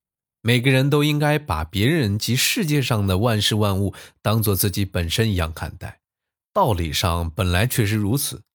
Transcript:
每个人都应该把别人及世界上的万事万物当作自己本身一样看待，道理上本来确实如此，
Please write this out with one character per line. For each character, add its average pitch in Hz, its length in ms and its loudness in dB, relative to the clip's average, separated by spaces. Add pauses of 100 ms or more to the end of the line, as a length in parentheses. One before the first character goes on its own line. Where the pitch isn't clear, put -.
(420)
每 120 180 2
个 135 120 2
人 131 180 2
都 147 140 2
应 147 160 0
该 151 180 2
把 82 260 -4
别 98 240 -2
人 127 300 0
及 113 180 -2
世 185 300 0
界 147 160 0
上 110 240 0
的 92 140 2
万 113 200 2
事 104 140 0
万 104 260 0
物 98 140 -2 (300)
当 110 180 2
作 101 140 2
自 95 160 0
己 101 120 -2
本 90 260 -2
身 110 220 0
一 98 40 0
样 82 160 -2
看 - 260 -10
待， - 240 -16 (520)
道 165 200 4
理 82 200 -2
上 85 380 -2
本 92 180 -2
来 92 160 2
确 123 200 0
实 104 100 -2
如 107 200 0
此， 135 280 -6 (120)